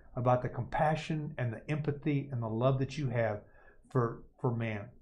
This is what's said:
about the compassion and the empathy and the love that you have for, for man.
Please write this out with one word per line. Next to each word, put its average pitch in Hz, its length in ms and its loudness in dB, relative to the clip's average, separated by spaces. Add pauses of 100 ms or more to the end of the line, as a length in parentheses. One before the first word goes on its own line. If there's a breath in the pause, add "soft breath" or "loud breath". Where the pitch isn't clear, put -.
(160 soft breath)
about 123 260 4
the 120 80 -4
compassion 151 880 -2
and 117 160 -2
the - 160 -10
empathy 143 640 0
and 120 100 -2
the 113 60 -2
love 127 320 2
that 135 180 -2
you 139 120 -2
have 113 320 0 (500 soft breath)
for, 117 300 2 (180)
for 123 160 2
man. 110 300 -2 (160)